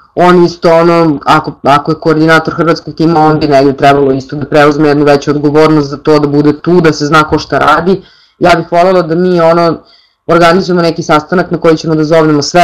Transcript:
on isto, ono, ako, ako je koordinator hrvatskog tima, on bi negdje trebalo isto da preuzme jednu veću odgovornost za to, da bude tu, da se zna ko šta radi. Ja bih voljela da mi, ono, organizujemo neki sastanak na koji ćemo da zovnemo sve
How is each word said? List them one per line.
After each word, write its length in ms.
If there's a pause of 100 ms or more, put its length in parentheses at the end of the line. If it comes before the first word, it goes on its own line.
(160)
on 280
isto, 300
ono, 520
ako, 260 (120)
ako 280
je 80
koordinator 540
hrvatskog 400
tima, 260
on 200
bi 80
negdje 300
trebalo 340
isto 240
da 100
preuzme 420
jednu 180
veću 260
odgovornost 580
za 80
to, 220
da 80
bude 340
tu, 200
da 120
se 120
zna 180
ko 160
šta 180
radi. 440 (380)
Ja 160
bih 160
voljela 300
da 140
mi, 260
ono, 360 (500)
organizujemo 540
neki 220
sastanak 480
na 60
koji 200
ćemo 180
da 80
zovnemo 380
sve 220